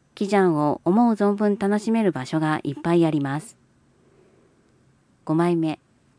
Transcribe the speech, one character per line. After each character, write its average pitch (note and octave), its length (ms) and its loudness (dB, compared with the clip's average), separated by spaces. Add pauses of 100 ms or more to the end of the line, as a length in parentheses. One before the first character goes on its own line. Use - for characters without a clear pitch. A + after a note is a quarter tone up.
(140)
キ G3+ 140 -4
ジ G#3 80 0
ャ F#3 140 4
ン D#3+ 60 2
を D3 300 0
思 A3+ 240 4
う A3 40 0
存 G3+ 200 0
分 G3+ 240 0
楽 G3+ 220 0
し A3 120 -4
め A3+ 120 0
る F#3 80 2
場 B2+ 140 -6
所 D#3+ 140 -4
が D#3 240 -2
い C#3 100 -6
っ - 20 -8
ぱ E3+ 180 -2
い E3+ 120 4
あ D#3+ 40 2
り D3+ 120 0
ま C#3 180 -4
す。 - 180 -16 (1700)
五 D#3 100 -4
枚 E3+ 200 0
目、 D#3+ 240 -4 (400)